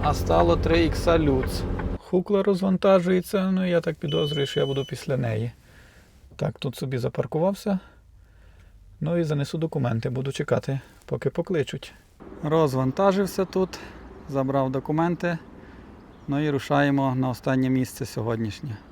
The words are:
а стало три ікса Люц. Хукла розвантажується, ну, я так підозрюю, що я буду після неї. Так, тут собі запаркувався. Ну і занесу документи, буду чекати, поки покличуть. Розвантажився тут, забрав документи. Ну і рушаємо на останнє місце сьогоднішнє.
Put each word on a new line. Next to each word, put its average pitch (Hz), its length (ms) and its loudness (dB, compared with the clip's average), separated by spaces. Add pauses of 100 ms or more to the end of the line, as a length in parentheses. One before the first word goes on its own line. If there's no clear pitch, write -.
а 147 100 2
стало 170 440 4
три 165 280 4
ікса 165 340 2
Люц. 135 420 2 (360)
Хукла 190 460 0
розвантажується, 190 1080 2
ну, 185 180 0
я 170 120 2
так 156 140 -4
підозрюю, 147 520 -2
що - 120 -2
я 143 60 2
буду 139 200 -2
після 135 320 -4
неї. 117 340 -2 (840)
Так, - 240 -4
тут 143 160 -6
собі 131 220 -6
запаркувався. 175 840 -2 (1200)
Ну 165 180 0
і 170 60 2
занесу 147 340 -2
документи, 127 520 -2
буду 131 220 -4
чекати, 135 480 -2 (260)
поки 120 240 -2
покличуть. - 640 -4 (500)
Розвантажився 160 1000 2
тут, 185 340 -2 (500)
забрав 135 420 0
документи. 165 680 0 (880)
Ну 139 120 0
і 151 100 2
рушаємо 139 680 2
на 131 140 0
останнє 131 400 0
місце 127 360 0
сьогоднішнє. 113 720 -4 (140)